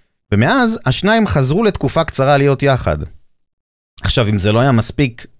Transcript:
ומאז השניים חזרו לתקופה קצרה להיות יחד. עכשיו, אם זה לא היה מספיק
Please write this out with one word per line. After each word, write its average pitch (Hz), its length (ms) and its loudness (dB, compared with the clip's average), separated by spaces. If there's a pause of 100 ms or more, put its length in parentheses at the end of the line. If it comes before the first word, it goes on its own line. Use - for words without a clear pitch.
(340)
ומאז 226 520 2
השניים 208 420 2
חזרו 147 360 0
לתקופה 139 400 0
קצרה 139 340 0
להיות 139 260 0
יחד. 120 340 0 (1040)
עכשיו, 104 260 0
אם 107 100 0
זה 98 140 0
לא 110 80 2
היה 135 120 2
מספיק 120 540 -2 (140)